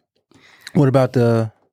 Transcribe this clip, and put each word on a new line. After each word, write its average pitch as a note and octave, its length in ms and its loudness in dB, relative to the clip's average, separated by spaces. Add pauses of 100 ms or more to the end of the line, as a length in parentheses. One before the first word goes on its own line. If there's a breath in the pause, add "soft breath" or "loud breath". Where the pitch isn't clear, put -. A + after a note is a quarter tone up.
(720 loud breath)
what C#3+ 160 2
about C3 240 0
the A#2 380 0 (220)